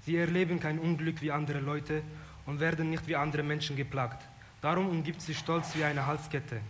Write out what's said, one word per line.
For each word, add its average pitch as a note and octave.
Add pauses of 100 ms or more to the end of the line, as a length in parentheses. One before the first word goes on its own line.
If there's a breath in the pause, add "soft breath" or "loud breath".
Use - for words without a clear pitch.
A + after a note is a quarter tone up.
Sie D#3+
erleben E3+
kein D3+
Unglück D#3+
wie D3
andere D3
Leute D3 (440 loud breath)
und C#3+
werden D#3+
nicht D#3+
wie D#3+
andere D3+
Menschen D3
geplagt. C3+ (380 loud breath)
Darum F3
umgibt E3
sie D#3
Stolz E3
wie D#3
eine C#3+
Halskette C#3+